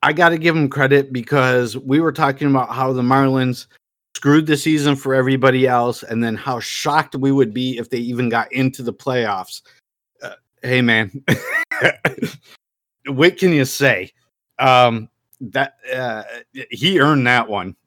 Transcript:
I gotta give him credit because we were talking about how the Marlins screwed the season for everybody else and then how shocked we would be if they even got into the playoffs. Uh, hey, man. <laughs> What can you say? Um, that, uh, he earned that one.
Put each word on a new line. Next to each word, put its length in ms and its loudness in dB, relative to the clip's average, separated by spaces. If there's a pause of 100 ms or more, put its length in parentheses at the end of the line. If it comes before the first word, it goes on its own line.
I 120 2
gotta 240 4
give 180 2
him 140 2
credit 440 2
because 640 0
we 220 0
were 140 0
talking 340 -2
about 240 0
how 220 -2
the 80 -2
Marlins 680 2 (480)
screwed 320 0
the 100 2
season 380 0
for 180 -4
everybody 540 2
else 340 0
and 220 -4
then 120 -4
how 240 -8
shocked 560 -4
we 160 0
would 220 2
be 240 -4
if 120 -10
they 80 -6
even 320 -4
got 240 -2
into 280 -2
the 120 -6
playoffs. 680 -6 (640)
Uh, 100 -14 (300)
hey, 180 2
man. 460 0
<laughs> 60 2 (1700)
What 300 2
can 160 2
you 120 2
say? 480 -2 (440)
Um, 520 4 (300)
that, 360 -6 (180)
uh, 300 -6 (480)
he 280 -2
earned 280 4
that 200 2
one. 280 -6 (120)